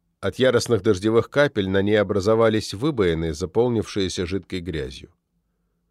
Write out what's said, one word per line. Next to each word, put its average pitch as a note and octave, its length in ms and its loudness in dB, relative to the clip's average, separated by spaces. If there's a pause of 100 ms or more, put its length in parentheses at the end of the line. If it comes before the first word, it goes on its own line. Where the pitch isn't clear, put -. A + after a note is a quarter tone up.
(220)
От G2 160 -6
яростных A#2+ 460 2
дождевых A2 480 2
капель C#3 360 0
на F#2+ 140 2
ней G#2 180 2
образовались G#2 760 2
выбоины, F#2 580 0
заполнившиеся F#2+ 920 -2
жидкой F#2 320 -6
грязью. D#2 520 -10 (800)